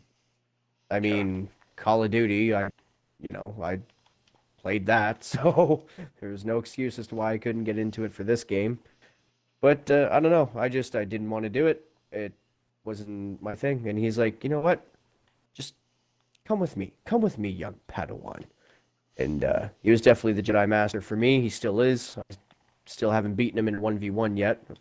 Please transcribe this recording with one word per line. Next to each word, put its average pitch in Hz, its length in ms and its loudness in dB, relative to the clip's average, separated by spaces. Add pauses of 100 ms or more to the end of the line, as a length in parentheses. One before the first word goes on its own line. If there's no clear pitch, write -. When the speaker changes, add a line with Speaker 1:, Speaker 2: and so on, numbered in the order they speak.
(920)
Speaker 1:
I 101 80 0
Speaker 2:
Yeah. - 0 -
Speaker 1:
mean, 98 500 -2 (280)
Call 110 260 2
of 107 80 0
Duty, 110 420 2
I, 101 120 0 (540)
you - 120 -16
know, 98 120 -12 (200)
I 92 160 -4 (840)
played 98 260 -2
that, 110 360 2
<laughs> - 0 -
so 156 600 2 (360)
there 104 100 -12
was 101 160 -12
no 113 140 -2
excuse 123 400 -6
as 110 80 -12
to - 80 -12
why 110 180 -2
I 110 40 -2
couldn't 113 280 -4
get 107 140 -2
into 110 240 -4
it 101 100 -6
for 101 120 -10
this 117 180 0
game. 107 360 -2 (840)
But, 143 300 4
uh, 143 200 6
I 123 80 4
don't 160 120 4
know. 156 240 6
I 120 140 0
just, 127 260 -4
I 107 100 -2
didn't 107 240 -6
wanna 110 200 -4
do 131 180 2
it. 156 180 -2 (260)
It 101 220 -8 (500)
wasn't 101 580 -10
my 104 140 -8
thing. 131 320 -2
And 104 100 -2
he's 110 220 0
like, 110 240 0
You 135 80 -4
know 151 80 -2
what? 165 260 0 (680)
Just - 220 -14 (760)
"Come 214 80 0
with 175 160 -4
me. 98 160 -6 (140)
Come 226 160 2
with 214 160 0
me, 104 100 -2
young 90 280 -8 (120)
Padawan." - 560 -10 (720)
And, 71 280 0
uh, 101 240 0 (120)
he 101 80 2
was 113 120 6
definitely 113 320 6
the 101 100 0
Jedi 104 240 2
Master 107 320 2
for 101 160 -6
me. 127 240 4
He 120 80 0
still 104 320 -2
is. 127 380 2 (120)
I 98 60 -14 (500)
still - 240 -2
haven't 104 260 0
beaten 113 220 0
him 110 120 2
in 104 100 -4
one 107 180 0
v 101 120 -6
one 104 260 -2
yet, 101 260 0 (200)